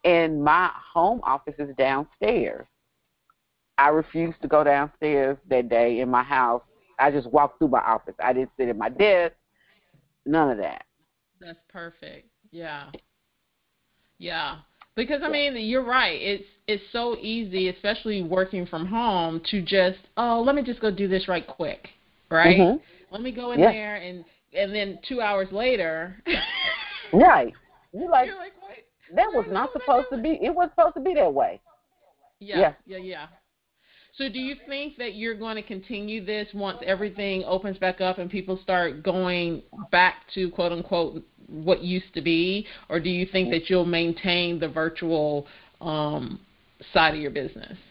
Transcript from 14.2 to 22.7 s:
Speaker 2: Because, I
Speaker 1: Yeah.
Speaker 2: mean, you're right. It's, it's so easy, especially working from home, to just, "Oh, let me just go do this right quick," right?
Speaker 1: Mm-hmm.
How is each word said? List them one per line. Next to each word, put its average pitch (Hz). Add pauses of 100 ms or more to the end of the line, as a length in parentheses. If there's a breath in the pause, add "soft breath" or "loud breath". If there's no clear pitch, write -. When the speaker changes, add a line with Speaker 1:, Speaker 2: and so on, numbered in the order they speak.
Speaker 2:
Because, 269
I 330
Speaker 1:
Yeah. 285
Speaker 2:
mean, 254 (100)
you're 254
right. 233
It's, 196 (180)
it's 202 (100)
so 233
easy, 190
especially 208
working 185
from 165
home, 185 (100)
to 196
just, 190 (180)
"Oh, 233
let 277
me 285
just 233
go 220
do 196
this 185
right 175
quick," - (400)
right? 170
Speaker 1:
Mm-hmm. 196 (280 soft breath)